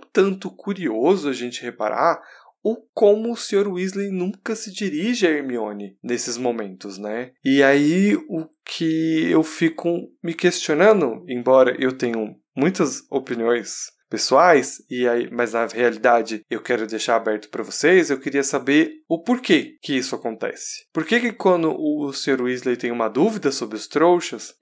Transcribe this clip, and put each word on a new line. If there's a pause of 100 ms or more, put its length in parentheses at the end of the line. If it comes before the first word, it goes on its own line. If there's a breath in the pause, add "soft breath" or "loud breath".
(120)
tanto
curioso
a
gente
reparar (460 loud breath)
o (160)
como
o
senhor
Weasley
nunca
se
dirige
a
Hermione
nesses
momentos,
né? (120)
E
aí, (140)
o (180)
que
eu
fico (140)
me
questionando,
embora
eu
tenha (400)
muitas
opiniões (220)
pessoais, (120)
e
aí,
mas
na
realidade
eu
quero
deixar
aberto
pra
vocês,
eu
queria
saber (160)
o
porquê
que
isso
acontece.
Por
que
que
quando
o
senhor
Weasley
tem
uma
dúvida
sobre
os
trouxas,